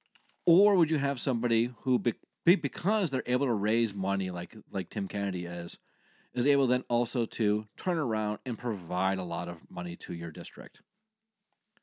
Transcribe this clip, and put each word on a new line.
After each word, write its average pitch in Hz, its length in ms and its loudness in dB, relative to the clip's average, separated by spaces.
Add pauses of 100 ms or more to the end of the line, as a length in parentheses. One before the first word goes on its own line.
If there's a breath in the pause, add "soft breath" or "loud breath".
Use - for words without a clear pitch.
(460)
or 202 300 6
would 170 160 4
you 151 80 2
have 139 200 0
somebody 117 520 2 (100)
who, 127 180 2
be-, 110 140 0 (320)
be-, 185 100 8
because 180 540 0
they're 127 160 -4
able 127 220 0
to 123 60 0
raise 107 400 2
money 98 380 0
like, 87 240 -8 (160)
like 95 180 -4
Tim 98 180 -2
Kennedy 98 380 -4
is, 87 320 -8 (560)
is 123 140 0
able 139 200 4
then 127 200 2
also 120 380 0
to 107 400 0 (120)
turn 175 200 -2
around 107 480 -2
and 120 120 -6
provide 95 600 -2
a 95 60 -4
lot 85 240 -6
of 85 220 -12
money 87 280 -6
to - 160 -8
your 85 180 -6
district? - 500 -14 (1000)